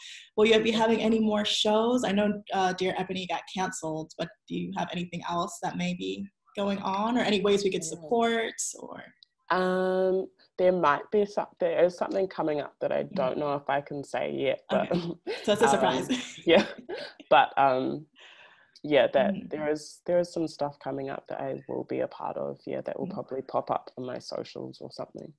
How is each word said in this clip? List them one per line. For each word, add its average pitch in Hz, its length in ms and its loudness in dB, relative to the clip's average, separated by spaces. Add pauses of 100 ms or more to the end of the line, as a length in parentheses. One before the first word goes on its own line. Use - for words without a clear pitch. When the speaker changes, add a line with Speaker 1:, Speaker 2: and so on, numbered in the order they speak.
(360)
Speaker 1:
will 214 100 6
you 220 140 8
be 226 120 2
having 226 280 4
any 220 220 4
more 214 240 2
shows? 226 580 2
I 185 80 0
know, 208 300 2 (120)
uh, 185 200 2
Dear 185 240 -2
Ebony 185 300 -4
got 165 160 -4 (120)
canceled, 160 600 -6
but 175 100 -4 (220)
do 170 80 -8
you 175 180 -6
have 180 160 -4
anything 175 380 -6
else 175 340 -4
that 160 140 -6
may 180 160 -2
be 190 340 -6 (300)
going 202 220 -2
on 202 380 -2
or 226 40 2
any 202 180 2
ways 202 240 4
we 190 80 2
could 180 120 -4
Speaker 2:
Yeah. - 80 -8
Speaker 1:
support 233 640 0 (240)
or? - 220 -14 (560)
Speaker 2:
Um, 185 680 2 (300)
there 180 160 6
might 151 360 4
be 208 160 4
some-, 196 220 -4 (140)
there 165 240 2
is 180 100 2
something 190 320 -2
coming 156 320 -2
up 135 220 -8
that 143 100 0
I 143 120 0
Speaker 1:
Mm-hmm. 147 120 -10
Speaker 2:
don't 131 220 0
know 147 180 -2
if 143 140 -6
I 139 100 2
can 143 240 -8
say 143 300 -4
yet, 135 360 0
but - 220 0
Speaker 1:
Okay. 175 80 2 (460)
So 214 80 2
it's - 80 0
a 233 40 4
Speaker 2:
<laughs> 143 40 6
um, - 0 -
Speaker 1:
surprise. 131 680 0
<laughs> - 60 -8
Speaker 2:
yeah. 180 200 8 (640)
But, - 280 6
um, 135 480 2 (800)
yeah, 139 280 6
that 131 200 4
Speaker 1:
Mm-hmm. - 140 -8
Speaker 2:
there 151 240 -4
is, - 340 -6
there 175 140 4
is 175 140 -2
some 165 120 -2
stuff 143 340 -4
coming 135 300 -6
up - 200 -8
that - 100 -6
I 139 300 -6
will 127 160 -6
be 131 160 -4
a 127 60 -2
part - 280 -8
of, - 300 -6
yeah, - 160 -6
that - 180 -6
will 135 60 -4
Speaker 1:
Mm-hmm. 185 80 -8
Speaker 2:
probably 131 300 -8
pop - 280 -4
up - 260 -4
on 127 80 -10
my 123 140 -8
socials - 600 -10
or - 100 -14
something. - 480 -12